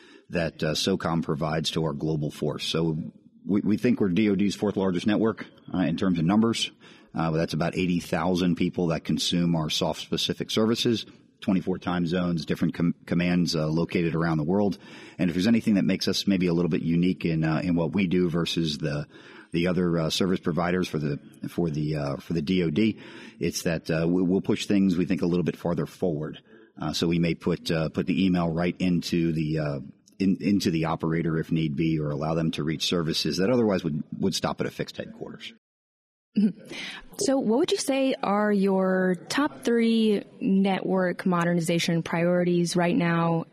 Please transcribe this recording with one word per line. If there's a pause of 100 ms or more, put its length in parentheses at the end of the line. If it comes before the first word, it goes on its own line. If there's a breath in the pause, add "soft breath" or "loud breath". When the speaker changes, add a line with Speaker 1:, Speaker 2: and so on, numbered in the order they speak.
(300 loud breath)
Speaker 1:
that,
uh,
socom
provides
to
our
global
force.
So (480)
we,
we
think
we're
D
O
D's
fourth
largest
network, (260)
uh,
in
terms
of
numbers. (460 loud breath)
Uh,
that's
about
eighty
thousand
people
that
consume
our
sof
specific
services, (340 loud breath)
twenty-four
time
zones,
different
com-, (140)
commands,
uh,
located
around
the
world. (400 loud breath)
And
if
there's
anything
that
makes
us
maybe
a
little
bit
unique
in,
uh,
in
what
we
do
versus
the, (440 loud breath)
the
other,
uh,
service
providers
for
the, (300)
for
the,
uh,
for
the
D
O
D, (400 loud breath)
it's
that,
uh,
we,
we'll
push
things
we
think
a
little
bit
farther
forward. (400 loud breath)
Uh,
so
we
may
put,
uh,
put
the
email
right
into
the,
uh, (400)
in,
into
the
operator
if
need
be,
or
allow
them
to
reach
services
that
otherwise
would, (160)
would
stop
at
a
fixed
headquarters. (840)
Speaker 2:
Mm-hmm. (480 loud breath)
So
what
would
you
say
are
your (120)
top
three (160)
network
modernization
priorities
right
now?